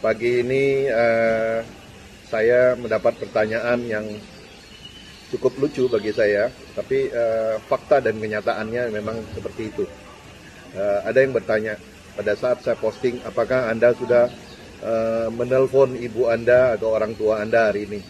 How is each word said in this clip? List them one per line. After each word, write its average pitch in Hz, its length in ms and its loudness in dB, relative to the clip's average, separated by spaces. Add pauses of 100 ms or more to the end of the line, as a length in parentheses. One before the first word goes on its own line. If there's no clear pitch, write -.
Pagi 120 400 2
ini, 135 400 0
eh, 113 800 2 (640)
saya 123 480 4
mendapat 113 400 0
pertanyaan 113 720 -2
yang 107 160 -4 (1300)
cukup 127 240 -2
lucu 135 320 0
bagi 107 240 -2
saya, 104 320 2 (320)
tapi, 135 320 -2
eh, 110 560 -2
fakta 135 400 0
dan 110 160 0
kenyataannya 110 720 -4
memang 104 240 -6 (160)
seperti 107 320 -10
itu. 101 240 -6 (880)
Eh, 101 220 0 (100)
ada 120 80 2
yang 135 160 4
bertanya 110 400 -2 (400)
pada 104 240 -2
saat 127 240 -2
saya 120 160 -2
posting, 117 480 -2
"Apakah 117 480 -2
Anda 120 240 4
sudah, 120 320 4 (560)
eh, 113 480 -2
menelpon 127 640 2
ibu 117 320 0
Anda 117 480 4
atau 110 160 0
orang 110 240 -2
tua 107 240 2
Anda 110 320 2
hari 101 160 -4
ini?" 104 100 -8 (100)